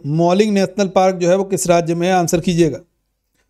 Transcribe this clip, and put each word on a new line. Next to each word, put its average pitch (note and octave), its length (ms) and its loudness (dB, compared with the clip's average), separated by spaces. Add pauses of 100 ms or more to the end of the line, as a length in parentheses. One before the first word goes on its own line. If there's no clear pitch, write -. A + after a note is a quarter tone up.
मॉलिंग F3+ 460 0
नेशनल G3 360 -2
पार्क F#3+ 260 2
जो F3 140 -2
है F3+ 60 4
वो F#3+ 100 -2
किस F#3+ 220 -4
राज्य E3+ 280 2
में E3+ 120 -2
है? F#3+ 60 0
आंसर F3 280 0
कीजिएगा। E3 380 0 (720)